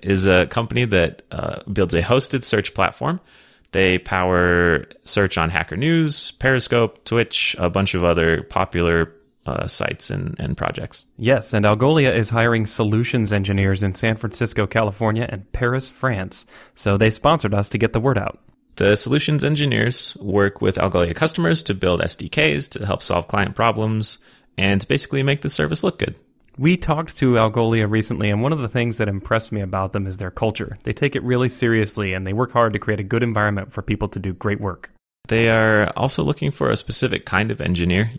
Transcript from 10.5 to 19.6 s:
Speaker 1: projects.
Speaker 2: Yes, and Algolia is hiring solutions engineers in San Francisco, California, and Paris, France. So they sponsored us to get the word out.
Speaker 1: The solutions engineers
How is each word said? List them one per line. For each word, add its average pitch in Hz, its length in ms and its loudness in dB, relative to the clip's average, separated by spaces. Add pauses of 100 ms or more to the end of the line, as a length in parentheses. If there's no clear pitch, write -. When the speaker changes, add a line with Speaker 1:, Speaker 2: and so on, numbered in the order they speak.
Speaker 1:
projects. - 480 -8 (120)
Speaker 2:
Yes, 117 360 0
and 104 120 4
Algolia 127 480 4
is 101 160 0
hiring 113 360 2
solutions 110 680 0
engineers 98 500 2
in 95 120 0
San 110 220 0
Francisco, 107 500 -4
California, 110 600 0
and 98 240 -12
Paris, 127 340 -2
France. 101 580 -6 (300)
So 101 220 0
they 110 120 4
sponsored 127 440 0
us 101 160 0
to - 80 -2
get 110 160 0
the 113 80 0
word 127 160 2
out. 101 220 -6 (360)
Speaker 1:
The 101 200 4
solutions 143 480 0
engineers 135 760 0